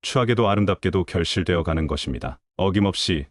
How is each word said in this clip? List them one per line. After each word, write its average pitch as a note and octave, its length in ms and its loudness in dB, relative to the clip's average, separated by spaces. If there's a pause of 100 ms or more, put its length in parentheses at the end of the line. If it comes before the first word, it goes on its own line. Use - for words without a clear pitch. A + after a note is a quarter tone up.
추하게도 A#2+ 460 2
아름답게도 G2 560 2
결실되어 E2+ 600 -2
가는 D#2+ 240 -2
것입니다. - 520 -6 (160)
어김없이 F#2+ 760 0